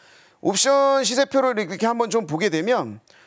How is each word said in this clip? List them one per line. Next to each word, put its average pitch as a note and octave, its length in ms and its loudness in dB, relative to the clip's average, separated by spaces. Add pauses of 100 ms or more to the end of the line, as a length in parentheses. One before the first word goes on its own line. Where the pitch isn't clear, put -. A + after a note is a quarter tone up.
(400)
옵션 C4+ 640 2
시세표를 B3+ 540 0
이렇게 F#3+ 280 -4
한번 A#3 220 0
좀 G3+ 180 -2
보게 D#3 220 -2
되면, D#3+ 500 -2 (280)